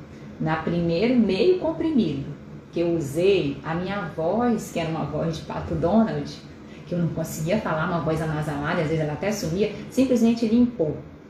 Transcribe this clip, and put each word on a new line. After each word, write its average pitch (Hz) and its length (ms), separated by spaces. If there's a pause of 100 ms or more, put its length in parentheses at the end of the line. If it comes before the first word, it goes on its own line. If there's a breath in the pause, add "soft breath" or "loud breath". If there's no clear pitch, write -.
(400 loud breath)
na 160 160
primeiro 170 580
meio 214 460
comprimido, 277 640 (480)
que 170 80
eu 170 160
usei, 151 640
a 156 120
minha 190 260 (160)
voz, 208 560
que 175 80
era 160 80
uma 156 160
voz 156 320
de - 60
Pato 160 320
Donald, 165 580 (540 loud breath)
que 180 80
eu 175 40
não 170 100
conseguia 165 500
falar, 170 280
uma 175 140
voz 156 200
anasalada, 151 600
às 151 80
vezes 156 120
ela 151 120
até 190 180
sumia, 202 420 (180 loud breath)
simplesmente 240 560
limpou. 214 500 (340)